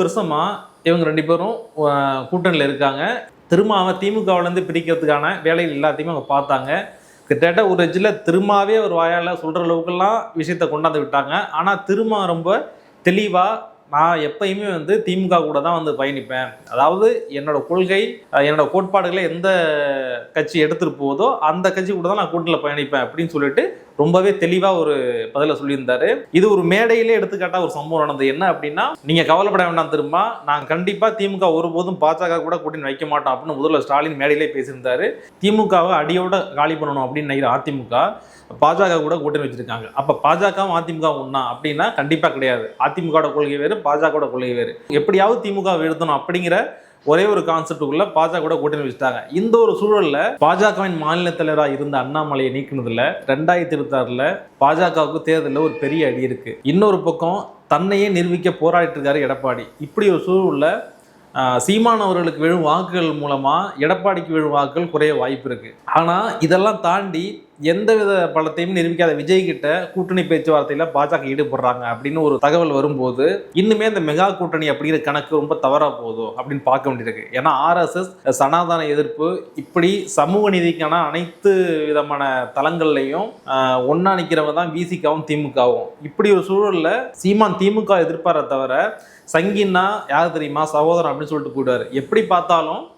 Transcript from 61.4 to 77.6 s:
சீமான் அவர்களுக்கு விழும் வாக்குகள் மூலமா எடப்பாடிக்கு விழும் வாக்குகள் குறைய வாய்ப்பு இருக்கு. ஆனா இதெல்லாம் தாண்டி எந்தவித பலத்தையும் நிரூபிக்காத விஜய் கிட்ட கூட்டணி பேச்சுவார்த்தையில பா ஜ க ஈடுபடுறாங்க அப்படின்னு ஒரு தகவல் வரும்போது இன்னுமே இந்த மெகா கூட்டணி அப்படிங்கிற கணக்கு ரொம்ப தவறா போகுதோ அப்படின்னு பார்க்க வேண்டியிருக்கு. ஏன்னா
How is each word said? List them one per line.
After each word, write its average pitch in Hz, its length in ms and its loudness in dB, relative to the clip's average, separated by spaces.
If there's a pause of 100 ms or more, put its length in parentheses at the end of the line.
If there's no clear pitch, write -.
சீமான் 220 420 2
அவர்களுக்கு 175 400 0
விழும் 170 200 2
வாக்குகள் 170 500 0
மூலமா 143 460 0 (220)
எடப்பாடிக்கு 175 520 0
விழும் 151 280 0
வாக்குகள் 160 320 -2
குறைய 151 240 2
வாய்ப்பு 131 360 -4
இருக்கு. 113 240 -10 (100)
ஆனா 175 560 0
இதெல்லாம் 185 400 2
தாண்டி 185 640 -2 (160)
எந்தவித 196 760 2
பலத்தையும் 165 420 -2
நிரூபிக்காத 165 380 2
விஜய் 175 300 2
கிட்ட 165 500 -2
கூட்டணி 185 280 -2
பேச்சுவார்த்தையில 156 680 0
பா 143 160 2
ஜ - 20 -4
க 165 80 0
ஈடுபடுறாங்க 131 680 -2
அப்படின்னு 131 360 -4
ஒரு 143 180 2
தகவல் 156 320 2
வரும்போது 139 840 0
இன்னுமே 214 340 2
இந்த 208 120 -2
மெகா 170 360 0
கூட்டணி 156 340 -2
அப்படிங்கிற 147 300 0
கணக்கு 147 360 -2
ரொம்ப 147 180 0
தவறா 143 360 2
போகுதோ 113 460 -8
அப்படின்னு 135 260 -8
பார்க்க 135 280 0
வேண்டியிருக்கு. 113 420 -6
ஏன்னா 135 200 2 (160)